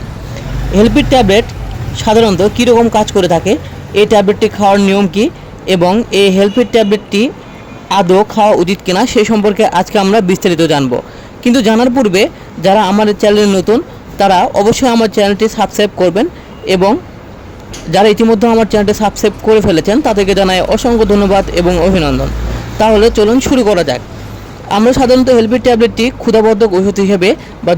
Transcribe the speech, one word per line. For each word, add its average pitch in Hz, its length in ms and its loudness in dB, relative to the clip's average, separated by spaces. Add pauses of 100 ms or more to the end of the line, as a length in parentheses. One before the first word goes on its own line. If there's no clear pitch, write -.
(760)
হেলপির 233 340 2
ট্যাবলেট 226 340 2 (560)
সাধারণত 214 400 2 (140)
কীরকম 233 400 2
কাজ 214 200 0
করে 185 180 2
থাকে, 170 180 0 (480)
এই 208 120 4
ট্যাবলেটটি 208 360 2 (100)
খাওয়ার 202 200 2 (100)
নিয়ম 196 180 2 (100)
কী 208 100 0 (500)
এবং 180 180 2 (260)
এই 202 80 4 (100)
হেলপির 202 360 2
ট্যাবলেটটি 208 480 0 (800)
আদৌ 185 220 2 (120)
খাওয়া 214 280 2
উচিত 180 240 -2
কিনা, 185 160 -2 (100)
সে 240 100 2 (100)
সম্পর্কে 214 320 0 (160)
আজকে 190 240 -2
আমরা 196 140 2 (120)
বিস্তারিত 175 320 0 (120)
জানব। 135 200 -2 (500)
কিন্তু 247 240 2
জানার 226 280 2
পূর্বে 208 260 0 (440)
যারা 196 160 4 (100)
আমার 208 160 2 (140)
চ্যানেলে 208 260 4 (100)
নতুন 208 220 0 (400)
তারা 196 180 2 (220)
অবশ্যই 226 360 2
আমার 226 200 2
চ্যানেলটি 202 300 0 (120)
সাবস্ক্রাইব 202 340 -2 (100)
করবেন, 185 240 0 (500)
এবং 190 160 2 (1040)
যারা 196 220 4
ইতিমধ্যে 226 380 2
আমার 226 180 2
চ্যানেলটি 208 300 0
সাবস্ক্রাইব 208 340 -2 (120)
করে 220 180 4
ফেলেছেন 190 400 0
তাদেরকে 202 340 0
জানাই 190 200 2 (160)
অসংখ্য 226 360 0
ধন্যবাদ 202 320 2 (160)
এবং 175 140 2 (140)
অভিনন্দন। 139 420 0 (500)
তাহলে 220 260 4 (120)
চলুন 220 200 2 (100)
শুরু 254 220 2
করা 175 200 2
যাক। 123 120 -4 (760)
আমরা 226 220 2
সাধারণত 254 380 2
হেলপির 226 280 0
ট্যাবলেটটি 233 400 2 (160)
ক্ষুধাবর্ধক 220 560 2
ওষুধ 196 260 0
হিসেবে 190 260 2 (360)
বা 175 120 2